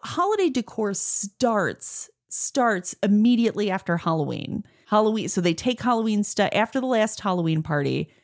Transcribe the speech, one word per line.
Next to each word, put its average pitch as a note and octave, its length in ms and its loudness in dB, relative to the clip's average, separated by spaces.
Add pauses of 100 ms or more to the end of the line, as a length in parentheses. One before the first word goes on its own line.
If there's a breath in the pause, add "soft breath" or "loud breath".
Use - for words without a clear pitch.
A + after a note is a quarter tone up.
holiday F#4+ 460 0
decor A3+ 440 -4
starts, - 1160 -2 (180)
starts A3+ 760 -2
immediately G#3+ 680 4
after F#3 260 -2
Halloween. D#3+ 680 -4 (220 soft breath)
Halloween. G#3+ 420 2
So - 120 -2
they E3+ 140 2
take B3 260 -2
Halloween A3 420 0
stuff - 300 0
after A3+ 280 0
the B3+ 60 -4
last A3 340 0
Halloween E3 420 0
party. D3 480 -2 (140 soft breath)